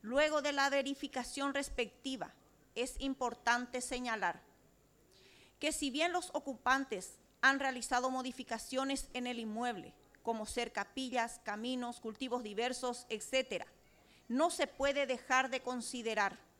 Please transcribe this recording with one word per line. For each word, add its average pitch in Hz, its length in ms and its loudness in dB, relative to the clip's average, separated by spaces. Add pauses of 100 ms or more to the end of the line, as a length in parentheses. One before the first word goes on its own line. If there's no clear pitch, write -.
Luego 294 380 4
de 285 120 0
la 277 180 4
verificación 277 800 -2
respectiva, 262 800 -4 (420)
es 262 260 -2
importante 247 800 0
señalar 233 600 -2 (1200)
que 302 120 2
si 285 180 -2
bien 320 220 2
los 349 220 -2
ocupantes 269 840 0 (220)
han 269 200 6
realizado 254 500 0
modificaciones 262 1000 -4
en 247 140 -4
el 240 120 -4
inmueble, 220 560 -4 (280)
como 226 240 -2
ser 240 260 -4
capillas, 233 720 -2
caminos, 240 560 -4
cultivos 247 420 -4
diversos, 240 680 -2
etcétera, 226 560 0 (600)
no 294 220 4
se 320 160 2
puede 277 400 2
dejar 254 440 2
de 254 100 -2
considerar 220 800 -2 (220)